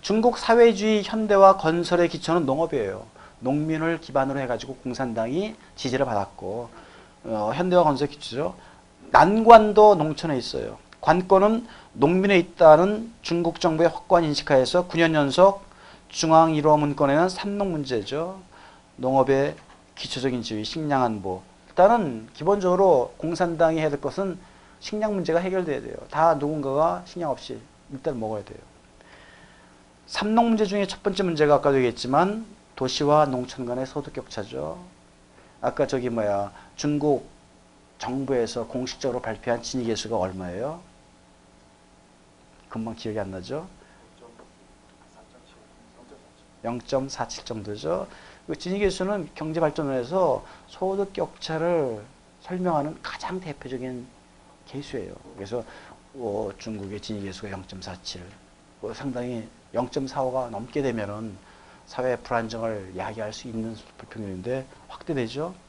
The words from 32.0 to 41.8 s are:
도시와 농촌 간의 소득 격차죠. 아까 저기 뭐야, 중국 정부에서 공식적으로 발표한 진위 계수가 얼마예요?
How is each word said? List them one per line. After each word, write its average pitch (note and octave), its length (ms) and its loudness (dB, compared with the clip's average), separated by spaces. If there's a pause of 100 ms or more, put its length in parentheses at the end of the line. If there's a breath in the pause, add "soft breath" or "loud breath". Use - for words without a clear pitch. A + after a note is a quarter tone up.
도시와 D3 500 2
농촌 B2+ 400 -6
간의 B2+ 200 -6
소득 C#3+ 260 -10
격차죠. C3+ 680 -10 (840 soft breath)
아까 B2+ 240 -2
저기 B2 240 -4
뭐야, G#2 420 -2 (240 loud breath)
중국 D3 500 0 (720)
정부에서 B2 680 -4
공식적으로 B2+ 560 -6
발표한 A#2 400 -6
진위 B2+ 240 -6
계수가 A2 300 -4
얼마예요? F#2+ 640 -6 (1900)